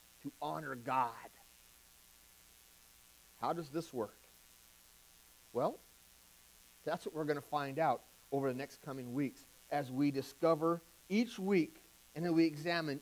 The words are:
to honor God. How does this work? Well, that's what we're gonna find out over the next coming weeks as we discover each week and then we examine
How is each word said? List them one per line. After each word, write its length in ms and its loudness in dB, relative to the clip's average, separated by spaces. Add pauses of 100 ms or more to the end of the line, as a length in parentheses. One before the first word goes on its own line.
(240)
to 80 -8 (100)
honor 340 -6
God. 360 0 (2250)
How 140 2
does 160 -6
this 240 -4
work? 240 -4 (1400)
Well, 260 0 (1040)
that's 200 -2
what 100 -8
we're 100 -2
gonna 160 0
find 380 -4
out 240 2 (280)
over 200 2
the 60 -2
next 240 -10
coming 320 -8
weeks 320 -4 (260)
as 200 -2
we 200 2
discover 680 2 (280)
each 300 0
week 420 2 (340)
and 100 -2
then 80 2
we 120 6
examine 560 -2